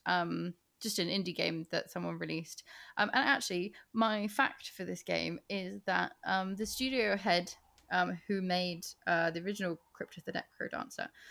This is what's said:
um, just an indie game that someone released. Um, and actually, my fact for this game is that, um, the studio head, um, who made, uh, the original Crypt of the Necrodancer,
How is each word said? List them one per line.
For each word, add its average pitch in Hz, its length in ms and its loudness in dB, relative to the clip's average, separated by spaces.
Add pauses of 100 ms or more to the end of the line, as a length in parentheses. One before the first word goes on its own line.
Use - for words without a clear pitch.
um, 170 480 2 (260)
just 208 200 0
an 170 80 2
indie 180 260 0
game 165 360 0
that - 200 -2
someone 170 260 -4
released. 160 460 -6 (340)
Um, 214 160 4
and 262 160 4
actually, 208 460 0 (180)
my 214 360 2
fact - 420 0
for - 140 -8
this 175 180 -6
game 170 460 0
is 196 340 -4
that, 180 300 2 (120)
um, 190 300 0
the 208 100 -2
studio 226 520 2
head, 185 360 2 (380)
um, 180 260 2 (120)
who 196 120 2
made, 180 460 0 (220)
uh, 165 240 4
the 165 80 -4
original 185 400 -2 (120)
Crypt - 240 -10
of 165 100 -12
the - 60 -6
Necrodancer, - 760 -4 (220)